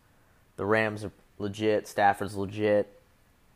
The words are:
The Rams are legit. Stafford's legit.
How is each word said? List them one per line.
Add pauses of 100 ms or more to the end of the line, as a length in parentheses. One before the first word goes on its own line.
(560)
The
Rams
are (260)
legit.
Stafford's
legit. (560)